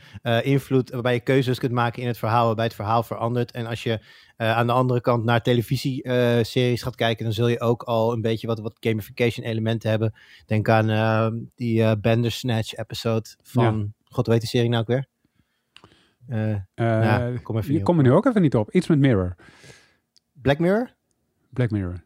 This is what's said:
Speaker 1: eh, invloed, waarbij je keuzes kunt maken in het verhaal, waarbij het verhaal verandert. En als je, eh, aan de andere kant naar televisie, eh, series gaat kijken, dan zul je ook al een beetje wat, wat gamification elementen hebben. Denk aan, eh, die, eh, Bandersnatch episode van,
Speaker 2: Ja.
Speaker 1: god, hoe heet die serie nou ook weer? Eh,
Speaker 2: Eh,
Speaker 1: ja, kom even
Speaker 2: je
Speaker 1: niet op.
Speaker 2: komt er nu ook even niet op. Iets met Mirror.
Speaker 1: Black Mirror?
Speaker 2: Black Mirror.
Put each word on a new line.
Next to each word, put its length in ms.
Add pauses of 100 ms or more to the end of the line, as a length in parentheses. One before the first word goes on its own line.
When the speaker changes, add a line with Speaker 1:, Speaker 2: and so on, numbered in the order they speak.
(220)
Speaker 1:
eh, 240
invloed, 440
waarbij 240
je 60
keuzes 400
kunt 120
maken 300
in 60
het 100
verhaal, 280
waarbij 200
het 80
verhaal 300
verandert. 480
En 140
als 180
je, 160 (360)
eh, 220
aan 100
de 60
andere 280
kant 220
naar 180
televisie, 600
eh, 400
series 400
gaat 120
kijken, 280
dan 100
zul 140
je 120
ook 240
al 300
een 80
beetje 260
wat, 120
wat 200
gamification 680
elementen 440
hebben. 240 (320)
Denk 240
aan, 200
eh, 380 (280)
die, 280
eh, 80 (100)
Bandersnatch 720
episode 680
van, 360
Speaker 2:
Ja. 80 (180)
Speaker 1:
god, 220
hoe 80
heet 80
die 100
serie 180
nou 120
ook 60
weer? 200 (1200)
Eh, 240
Speaker 2:
Eh, 80 (160)
Speaker 1:
ja, 560 (120)
kom 140
even 100
Speaker 2:
je 40
Speaker 1:
niet 80
op. 60
Speaker 2:
komt 120
er 60
nu 80
ook 140
even 160
niet 140
op. 160
Iets 160
met 120
Mirror. 360 (960)
Speaker 1:
Black 260
Mirror? 320 (580)
Speaker 2:
Black 220
Mirror. 340